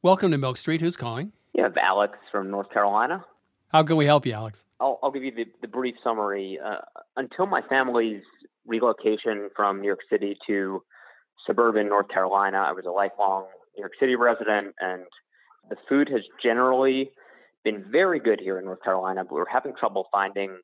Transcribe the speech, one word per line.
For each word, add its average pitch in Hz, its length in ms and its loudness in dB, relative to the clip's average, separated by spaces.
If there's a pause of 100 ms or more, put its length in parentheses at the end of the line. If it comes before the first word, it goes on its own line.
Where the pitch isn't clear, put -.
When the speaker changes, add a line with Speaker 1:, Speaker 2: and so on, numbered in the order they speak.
Speaker 1:
Welcome 190 300 4
to 147 60 2
Milk 131 200 -2
Street. 160 240 -2
Who's 170 140 -2
calling? 127 380 -8 (200)
Speaker 2:
Yeah, - 140 2 (140)
Alex 101 360 0 (140)
from 98 180 -4
North 98 220 -6
Carolina. 110 540 0 (460)
Speaker 1:
How 160 120 6
can 160 140 4
we 147 80 6
help 143 200 6
you, 123 80 -2
Alex? 107 320 -10 (140)
Speaker 2:
I'll, 131 240 0
I'll 139 80 0
give 135 120 -8
you 131 80 -6
the, 117 140 -6 (160)
the 117 60 -12
brief 123 360 -6
summary. 101 600 -2
Uh, 104 140 -6 (400)
until 131 280 -2
my 190 240 0
family's 120 540 0 (420)
relocation 107 920 -2
from 98 260 0
New 101 60 -2
York 98 120 0 (100)
City 101 280 -2 (100)
to 98 340 -2 (640)
suburban 107 440 2
North 101 180 2
Carolina, 98 580 2
I 71 60 0
was 90 140 -8
a 87 60 -6
lifelong 98 540 0 (300)
New 101 60 -12
York 101 180 -10
City 127 160 4
resident, 110 640 0
and 92 240 -6 (680)
the 104 60 -6 (120)
food 139 240 4
has 117 100 0 (200)
generally 131 680 2 (520)
been 104 280 -2
very 170 280 2
good 107 200 2
here 95 180 -4
in 92 80 -8
North 92 180 -10
Carolina, 95 400 -2
but 87 100 -10
we're 85 180 -2
having 131 260 -2
trouble 98 340 -2
finding 98 520 -2